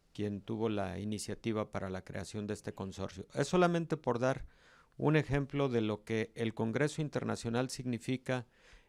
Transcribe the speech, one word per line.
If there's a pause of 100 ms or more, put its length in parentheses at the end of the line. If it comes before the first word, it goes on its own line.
(120)
quien
tuvo
la
iniciativa
para
la
creación
de
este
consorcio.
Es
solamente
por
dar (500)
un
ejemplo
de
lo
que
el
Congreso
Internacional
significa (420)